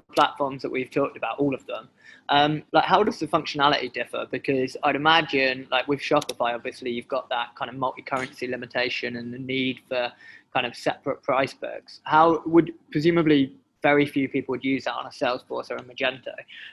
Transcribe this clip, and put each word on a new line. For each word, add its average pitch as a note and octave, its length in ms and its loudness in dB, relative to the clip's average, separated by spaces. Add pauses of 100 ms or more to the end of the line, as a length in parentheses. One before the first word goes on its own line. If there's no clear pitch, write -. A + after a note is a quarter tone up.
(140)
platforms C#3 480 0
that C3+ 80 -4
we've B2 180 -4
talked - 280 -2
about, A2+ 220 -6
all C#3+ 160 2
of - 120 -10
them, A2 220 -10 (420)
um, D3 320 4 (100)
like, D#3 120 6
how F3+ 180 6
does A3 160 -2
the D#3+ 80 -6
functionality C#3+ 640 2
differ? A#2 380 -6
Because C3 540 -2
I'd C#3+ 100 2
imagine, C#3 760 2
like, B2+ 180 0
with C#3+ 100 0
Shopify, B2+ 560 0
obviously, B2 380 -8
you've A#2+ 160 -8
got C3 220 -6
that A#2+ 260 -4
kind C3 120 -8
of B2 80 -12
multi-currency C3 680 -6
limitation B2 720 -4
and A#2+ 180 -10
the B2 40 -10
need C3 500 -4
for B2 240 -4 (420)
kind B2+ 100 -2
of A#2 120 -8
separate - 480 -6
price C3 280 0
books. - 520 -14
How D#3+ 420 4
would, E3 260 4 (200)
presumably, D#3 640 4 (260)
very D3 240 4
few C#3 220 0
people C3 240 -4
would B2 120 -6
use C3+ 200 -2
that B2 100 -4
on C3 120 -8
a B2+ 40 -14
Salesforce B2+ 640 -4
or A#2+ 40 -6
a B2 60 -10
Magento. B2+ 520 -6 (380)